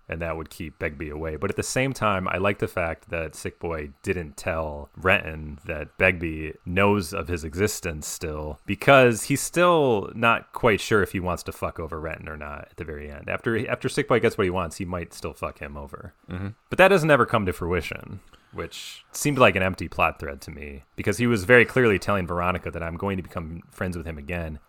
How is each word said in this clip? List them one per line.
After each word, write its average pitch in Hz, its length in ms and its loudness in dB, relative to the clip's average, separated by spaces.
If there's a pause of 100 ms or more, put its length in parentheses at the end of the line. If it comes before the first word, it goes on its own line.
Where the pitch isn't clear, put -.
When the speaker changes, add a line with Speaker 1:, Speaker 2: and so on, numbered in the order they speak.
Speaker 1:
And 82 120 -6
that 82 160 -4
would 80 120 -10
keep - 300 -12
Begbie 78 300 -6
away. 78 260 -6
But 98 140 -4
at - 80 -6
the - 60 -4
same 131 280 -2
time, 98 380 0
I 85 80 -2
like 101 220 0
the 113 100 -2
fact 82 400 -4
that 80 260 -6
Sick - 240 -10
Boy 80 300 -6 (140)
didn't 87 340 -4
tell 78 580 -4
Renton 78 680 0
that 78 320 -8
Begbie 82 560 0 (120)
knows 98 480 2
of 87 140 -6
his 82 160 -4
existence 80 640 -2
still, 76 580 -8
because 123 580 6
he's 139 180 0
still 156 720 2
not 113 380 2
quite 107 260 4
sure 107 240 2
if - 80 -4
he 101 80 -4
wants 87 240 -4
to - 80 -10
fuck - 260 -8
over 80 220 -8
Renton 78 300 -10
or 78 80 -12
not 73 340 -12
at - 60 -20
the 85 80 -10
very 73 260 -12
end. 71 160 -14
After, 110 420 -2
after 123 200 -4
Sick - 180 -4
Boy 117 140 4
gets 110 160 2
what 104 80 2
he 90 40 2
wants, 87 280 -4
he 98 80 -6
might 87 280 -8
still 80 200 -10
fuck - 260 -10
him 73 160 -12
over. - 380 -14 (180)
Speaker 2:
Mm-hmm. 95 180 -8 (200)
Speaker 1:
But - 80 -6
that 185 100 10
doesn't 165 240 6
ever 120 140 6
come 107 200 0
to 90 60 0
fruition, - 680 -4 (320)
which - 580 -12
seemed 147 260 -2
like 107 200 8
an 95 60 2
empty 92 260 -2
plot 82 300 0
thread 69 220 -10
to - 100 -14
me, 71 320 -14 (120)
because - 220 -2
he 120 100 2
was 113 160 2
very 120 220 10
clearly 113 340 4
telling 98 260 0
Veronica 87 460 -2
that 82 120 -8
I'm 82 120 -6
going 98 220 -4
to 90 60 -4
become 85 380 -10 (100)
friends 90 260 -6
with 82 80 -8
him 80 120 -10
again, 78 520 -6